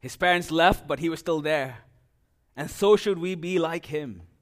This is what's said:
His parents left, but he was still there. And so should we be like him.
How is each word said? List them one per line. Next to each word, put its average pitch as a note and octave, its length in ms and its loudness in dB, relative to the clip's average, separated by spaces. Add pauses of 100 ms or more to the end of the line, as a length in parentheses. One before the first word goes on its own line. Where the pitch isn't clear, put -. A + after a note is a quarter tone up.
His B2+ 160 -14
parents F3 340 2
left, E3 380 4
but C#3+ 100 -2
he E3 100 -2
was D#3+ 120 -4
still D#3+ 200 -2
there. C#3+ 440 -4 (720)
And C#3+ 120 -8
so G3+ 280 4
should G3 220 -2
we F3+ 180 -4
be F3 240 -2
like E3 260 -4
him. C3+ 360 -8 (200)